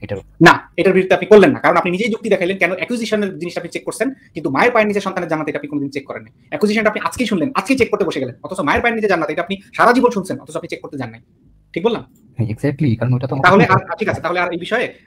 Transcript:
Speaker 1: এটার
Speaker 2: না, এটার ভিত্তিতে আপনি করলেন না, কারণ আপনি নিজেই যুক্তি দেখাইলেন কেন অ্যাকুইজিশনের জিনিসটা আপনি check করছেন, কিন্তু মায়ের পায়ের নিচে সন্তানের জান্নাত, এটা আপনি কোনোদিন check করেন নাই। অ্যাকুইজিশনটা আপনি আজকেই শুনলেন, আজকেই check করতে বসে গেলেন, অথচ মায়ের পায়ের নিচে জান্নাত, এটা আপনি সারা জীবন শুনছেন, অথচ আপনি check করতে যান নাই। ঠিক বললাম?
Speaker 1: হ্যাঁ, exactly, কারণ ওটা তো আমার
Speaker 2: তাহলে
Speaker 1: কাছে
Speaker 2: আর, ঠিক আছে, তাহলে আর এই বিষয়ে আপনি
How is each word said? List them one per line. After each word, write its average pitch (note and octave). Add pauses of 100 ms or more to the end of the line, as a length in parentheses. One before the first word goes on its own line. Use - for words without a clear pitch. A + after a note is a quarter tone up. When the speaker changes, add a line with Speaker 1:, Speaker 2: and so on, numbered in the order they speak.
Speaker 1:
এটার G2+ (240)
Speaker 2:
না, E3 (240)
এটার F#3
ভিত্তিতে F#3
আপনি F3+
করলেন F#3+
না, A2+
কারণ E3+
আপনি F3
নিজেই G3+
যুক্তি A3
দেখাইলেন F#3+
কেন F3+
অ্যাকুইজিশনের G#3
জিনিসটা E3+
আপনি E3
check -
করছেন, A3 (260)
কিন্তু D#3
মায়ের E3+
পায়ের A3
নিচে G3+
সন্তানের F3+
জান্নাত, D#3
এটা C3
আপনি D3
কোনোদিন C#3+
check C#3
করেন A2
নাই। A2 (160)
অ্যাকুইজিশনটা G#3
আপনি G#3
আজকেই -
শুনলেন, D#3
আজকেই C4
check A3+
করতে G#3
বসে D#3
গেলেন, B2
অথচ -
মায়ের F3
পায়ের A#3
নিচে G#3+
জান্নাত, E3
এটা D#3
আপনি G3 (180)
সারা F#3
জীবন B3
শুনছেন, F3+
অথচ -
আপনি E3
check -
করতে D3
যান A#2+
নাই। A2+ (520)
ঠিক E3+
বললাম? G#3+ (340)
Speaker 1:
হ্যাঁ, A2
exactly, C#3
কারণ B2+
ওটা B2+
তো C3
আমার C3+
Speaker 2:
তাহলে F#3+
Speaker 1:
কাছে F#3
Speaker 2:
আর, E3+
ঠিক G3+
আছে, -
তাহলে F3
আর F3+
এই E3+
বিষয়ে G#3
আপনি -